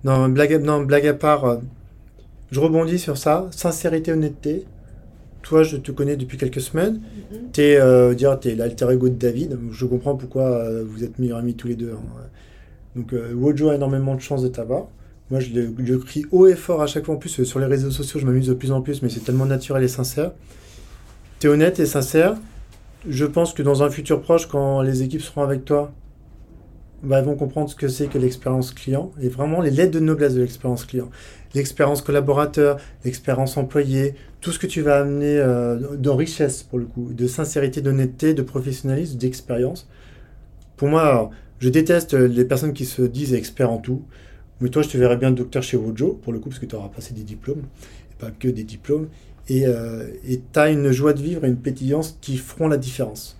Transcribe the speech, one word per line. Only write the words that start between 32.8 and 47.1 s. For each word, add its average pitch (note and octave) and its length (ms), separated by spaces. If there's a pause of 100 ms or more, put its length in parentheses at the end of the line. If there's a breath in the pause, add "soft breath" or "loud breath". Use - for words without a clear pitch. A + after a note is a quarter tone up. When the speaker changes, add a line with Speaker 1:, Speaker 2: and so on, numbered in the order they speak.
Speaker 1:
l'expérience B2+ 540
employé, C3+ 560 (260 loud breath)
tout E3+ 120
ce E3+ 60
que F#3+ 80
tu F3+ 140
vas C#3+ 200
amener, D3 380
euh, B2+ 580
de C3+ 120
richesse, C#3+ 540
pour - 160
le A#2+ 80
coup, A#2+ 260
de B2 140
sincérité, C#3 560
d'honnêteté, C3+ 500
de C#3 100
professionnalisme, C3+ 760
d'expérience. B2+ 680 (880 soft breath)
Pour C#3+ 120
moi, D#3+ 140
alors, B2+ 280 (280 loud breath)
je B2+ 100
déteste D#3+ 460
les B2 300
personnes C#3 280
qui C3 140
se B2+ 160
disent B2+ 320
experts A#2+ 360
en A2+ 80
tout. C3 240 (580 soft breath)
Mais B2 100
toi, D3+ 120
je D3 60
te C#3 80
verrais B2 220
bien C3 140
docteur B2+ 300
chez B2+ 140
Wojo, A2+ 460
pour A#2 100
le A#2 60
coup, - 100
parce C3 100
que - 80
t'auras G2+ 220
passé - 260